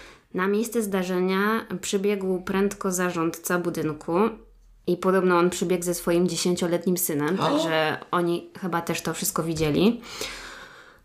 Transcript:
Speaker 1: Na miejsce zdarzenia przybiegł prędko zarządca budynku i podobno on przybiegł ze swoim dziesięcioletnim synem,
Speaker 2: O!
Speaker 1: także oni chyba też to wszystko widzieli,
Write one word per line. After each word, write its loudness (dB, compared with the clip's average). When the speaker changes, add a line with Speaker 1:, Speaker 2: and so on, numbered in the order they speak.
Speaker 1:
Na -2
miejsce 0
zdarzenia 0
przybiegł -2
prędko -2
zarządca -2
budynku -2
i 2
podobno 4
on 6
przybiegł 0
ze 0
swoim 2
dziesięcioletnim 0
synem, 0
Speaker 2:
O! 0
Speaker 1:
także 2
oni 0
chyba -2
też -4
to -2
wszystko -2
widzieli, 2